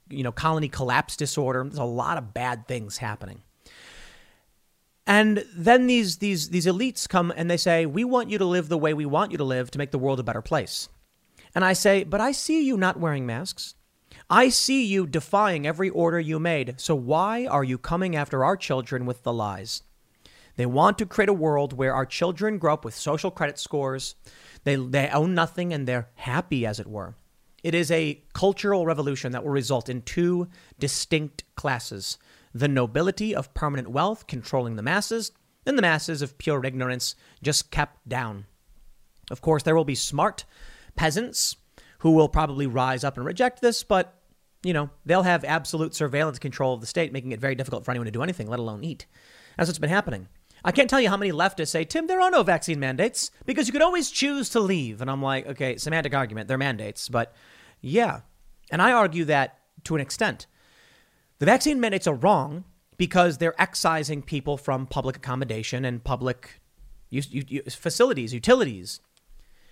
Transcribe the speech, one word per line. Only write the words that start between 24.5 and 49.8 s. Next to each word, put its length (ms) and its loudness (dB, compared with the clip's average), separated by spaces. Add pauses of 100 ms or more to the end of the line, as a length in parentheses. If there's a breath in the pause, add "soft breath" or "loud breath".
They, 140 2
they 320 0
own 260 2
nothing 380 -2
and 120 -4
they're 300 -2
happy, 500 -2
as 140 -4
it 80 -12
were. 280 -10 (460)
It 140 -2
is 160 0
a 400 -2
cultural 540 0
revolution 480 -2
that 100 -6
will 80 -4
result 380 -2
in 120 -6
two 460 0 (320 loud breath)
distinct 640 -2 (120)
classes. 600 -6 (360 soft breath)
The 160 0
nobility 640 0
of 180 -6
permanent 360 -4
wealth 380 -2
controlling 500 -4
the 40 -6
masses, 520 -2 (320)
and 120 0
the 40 4
masses 400 2
of 160 -8
pure 280 0
ignorance 500 -4 (260 soft breath)
just 280 0
kept 380 -4
down. 380 -6 (840)
Of 120 -10
course, 220 2
there 120 4
will 80 6
be 120 -2
smart 500 -2 (500 loud breath)
peasants 600 -2 (400 soft breath)
who 140 4
will 180 8
probably 360 0
rise 380 0
up 140 -4
and 80 -6
reject 340 0
this, 240 2
but, 380 0 (420)
you 80 0
know, 180 0 (160)
they'll 180 4
have 200 4
absolute 500 -2
surveillance 460 -2
control 340 -2
of 60 -4
the 80 -12
state, 240 -2
making 220 -6
it 80 -8
very 140 0
difficult 280 -6
for 80 -4
anyone 140 -4
to 60 -6
do 120 -4
anything, 240 -4
let 120 -4
alone 260 -6
eat. 200 -10 (520 loud breath)
That's 100 2
what's 120 -4
been 100 0